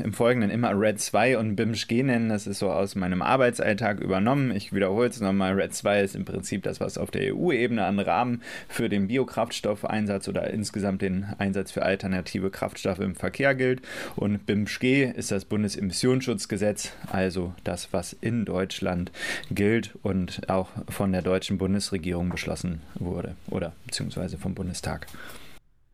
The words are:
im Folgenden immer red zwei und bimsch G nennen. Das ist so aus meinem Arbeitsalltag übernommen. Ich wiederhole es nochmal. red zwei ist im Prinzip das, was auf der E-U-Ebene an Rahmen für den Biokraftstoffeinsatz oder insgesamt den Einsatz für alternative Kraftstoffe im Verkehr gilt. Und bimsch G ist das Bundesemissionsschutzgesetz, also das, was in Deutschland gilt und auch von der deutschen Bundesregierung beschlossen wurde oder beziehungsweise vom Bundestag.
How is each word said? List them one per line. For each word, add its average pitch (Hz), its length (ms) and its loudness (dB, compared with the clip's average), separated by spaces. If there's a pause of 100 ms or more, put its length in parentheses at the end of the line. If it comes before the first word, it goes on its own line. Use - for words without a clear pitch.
im 110 100 -2
Folgenden 117 360 4
immer 113 280 2
red 107 220 4
zwei 117 380 4
und 110 180 0
bimsch 110 320 0
G 120 160 2
nennen. 117 260 2
Das 107 180 -2
ist 101 120 -6
so 98 120 2
aus 95 240 0
meinem 92 260 0
Arbeitsalltag 110 800 2
übernommen. 120 500 2
Ich 101 220 -4
wiederhole 101 340 4
es 117 140 -6
nochmal. 95 320 4
red 92 200 2
zwei 101 280 4
ist 98 140 0
im 101 100 -4
Prinzip 95 380 -4
das, 98 180 -4
was 95 160 -4
auf 95 140 -4
der 95 160 0
E-U-Ebene 113 580 2
an 101 140 2
Rahmen 104 420 2 (260)
für 117 220 0
den 98 180 2
Biokraftstoffeinsatz 107 1200 0
oder 92 220 0
insgesamt 101 520 0
den 95 240 0 (120)
Einsatz 98 340 0
für - 120 0
alternative 95 680 0
Kraftstoffe 98 480 -2
im 98 160 -2
Verkehr 135 400 0
gilt. 127 260 2 (340)
Und 104 300 0
bimsch 104 340 0
G 131 260 6
ist - 260 -4
das 98 140 0
Bundesemissionsschutzgesetz, 104 1500 0 (200)
also 92 420 0 (100)
das, - 300 -4
was 90 200 -2
in 117 320 -2
Deutschland 90 680 -2 (380)
gilt 104 420 2 (100)
und 95 480 -2
auch 95 200 2 (200)
von 101 220 0
der 92 100 2
deutschen 95 360 0
Bundesregierung 90 720 0
beschlossen 82 520 -4 (140)
wurde 87 400 -4 (120)
oder 85 260 -4 (120)
beziehungsweise 90 520 -6
vom 95 180 -6
Bundestag. 87 520 -6 (880)